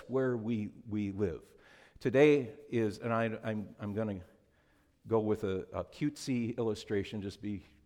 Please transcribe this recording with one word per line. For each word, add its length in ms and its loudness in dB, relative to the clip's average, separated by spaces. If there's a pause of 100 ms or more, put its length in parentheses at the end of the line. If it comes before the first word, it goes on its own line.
where 260 2
we, 340 -2 (200)
we 220 0
live. 300 -2 (580)
Today 500 6 (200)
is, 300 0
and 140 -2
I, 180 0 (120)
I'm, 240 -4 (120)
I'm 140 -6
gonna 260 -4 (880)
go 120 4
with 240 2
a, 300 0
a 100 -2
cutesy 760 -2
illustration, 640 -2
just 200 -8
be 260 -6 (180)